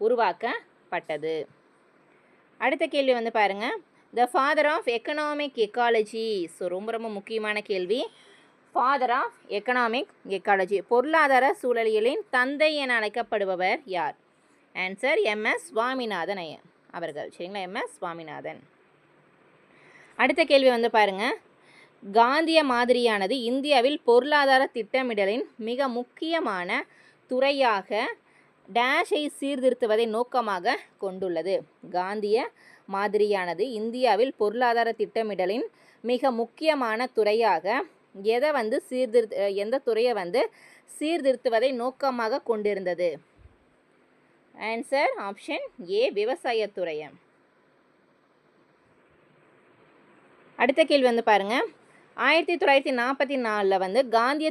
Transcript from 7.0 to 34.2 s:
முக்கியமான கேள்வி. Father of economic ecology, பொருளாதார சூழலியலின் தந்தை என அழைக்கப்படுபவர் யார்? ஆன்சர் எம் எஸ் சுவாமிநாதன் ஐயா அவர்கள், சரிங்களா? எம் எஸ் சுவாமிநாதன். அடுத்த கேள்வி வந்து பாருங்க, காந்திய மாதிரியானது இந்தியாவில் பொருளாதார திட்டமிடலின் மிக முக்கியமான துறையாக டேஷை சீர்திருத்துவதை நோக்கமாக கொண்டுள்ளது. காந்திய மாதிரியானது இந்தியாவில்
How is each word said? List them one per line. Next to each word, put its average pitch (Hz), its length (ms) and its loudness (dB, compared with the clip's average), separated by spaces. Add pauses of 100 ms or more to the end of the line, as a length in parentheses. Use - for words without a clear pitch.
முக்கியமான 214 420 -4 (100)
கேள்வி. 190 300 -2 (720)
Father 254 360 2 (100)
of 440 120 -4 (260)
economic 247 480 0 (320)
ecology, 196 400 2 (120)
பொருளாதார 269 540 4 (180)
சூழலியலின் 233 600 0 (140)
தந்தை 285 340 2 (120)
என 254 160 -2
அழைக்கப்படுபவர் 208 840 -2 (160)
யார்? 151 200 -4 (680)
ஆன்சர் 254 360 -2 (120)
எம் 208 200 -4
எஸ் 453 180 -6
சுவாமிநாதன் 208 760 -4
ஐயா 147 160 -16 (360)
அவர்கள், 151 400 -8
சரிங்களா? 190 320 -10
எம் 202 140 -10
எஸ் 480 160 -12
சுவாமிநாதன். 156 600 -12 (1600)
அடுத்த 277 280 4
கேள்வி 269 260 6
வந்து 233 200 2
பாருங்க, 202 280 2 (920)
காந்திய 311 440 4 (100)
மாதிரியானது 240 640 2 (160)
இந்தியாவில் 277 460 2 (120)
பொருளாதார 269 540 4 (120)
திட்டமிடலின் 226 720 -2 (240)
மிக 254 180 -2 (120)
முக்கியமான 247 680 -4 (640)
துறையாக 254 800 0 (600)
டேஷை 277 540 0 (160)
சீர்திருத்துவதை 247 680 0 (100)
நோக்கமாக 226 600 -2 (280)
கொண்டுள்ளது. 185 500 -4 (400)
காந்திய 208 520 -2 (480)
மாதிரியானது 196 680 0 (160)
இந்தியாவில் 233 600 0